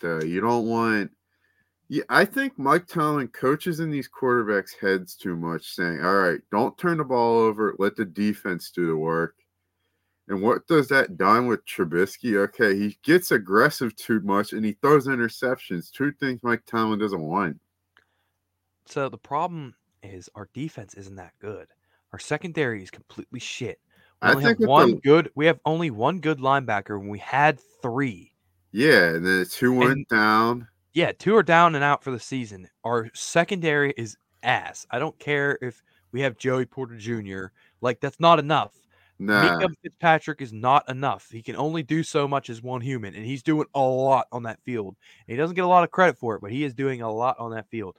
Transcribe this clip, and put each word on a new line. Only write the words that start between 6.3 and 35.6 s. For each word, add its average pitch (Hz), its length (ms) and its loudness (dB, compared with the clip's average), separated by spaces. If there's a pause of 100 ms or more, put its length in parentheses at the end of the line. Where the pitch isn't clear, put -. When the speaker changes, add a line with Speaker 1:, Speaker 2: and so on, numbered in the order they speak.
Speaker 1:
don't 107 280 -2
turn 170 200 -2
the 147 60 -4
ball 117 340 2
over. 107 400 0
Let 98 180 -2
the 113 80 -2
defense 98 680 -4
do 87 160 -4
the 80 100 -2
work." 82 380 -2 (960)
And 98 120 -4
what 113 280 0
does 147 200 4
that 131 300 2
done 110 300 4
with 110 180 -2
Trubisky? 95 720 -2
Okay, 101 400 2
he 104 260 -4
gets 175 280 2
aggressive 113 680 0
too 110 240 -2
much, 101 320 -2
and 110 120 -4
he 104 160 -2
throws 143 260 4
interceptions. 120 840 -4
Two - 220 -4
things 127 300 -6
Mike 120 240 -2
Tomlin 110 320 -2
doesn't 98 220 -4
want. 82 380 -4 (1300)
Speaker 2:
So 139 220 -4
the 120 100 -16
problem 156 560 -6 (280)
is 98 320 -18
our 101 200 -16
defense 127 400 -12
isn't 98 220 -20
that 90 240 -20
good. 98 280 -14 (440)
Our 98 60 -12
secondary 151 640 -4
is 92 80 -18
completely - 500 -16
shit. - 400 -10 (420)
We - 60 2
Speaker 1:
I - 40 6
Speaker 2:
only 135 120 0
have 233 80 4
Speaker 1:
think - 80 0
with 135 80 4
Speaker 2:
one 143 240 8
Speaker 1:
the - 80 0
Speaker 2:
good, 156 340 6
we 147 120 2
have 165 200 2
only 165 240 0
one 131 300 0
good 151 180 -2
linebacker 117 600 -2
when 98 100 -10
we 101 100 -8
had 143 420 0 (220)
three. 117 500 -4 (380)
Speaker 1:
Yeah, 110 440 6
and 85 120 -2
then 92 240 4
two 123 240 2
went 123 160 4
Speaker 2:
And 143 180 -2
Speaker 1:
down. 113 600 2 (260)
Speaker 2:
Yeah, 147 180 0
two 190 240 0
are 214 60 6
down 165 320 4
and 143 80 -2
out 143 220 0
for 135 60 -8
the 120 100 -6
season. 104 480 -10 (160)
Our 117 300 -2
secondary 160 840 0
is 113 200 -10 (260)
ass. 98 480 -4
I 120 80 -4
don't 151 200 -6
care 143 440 -2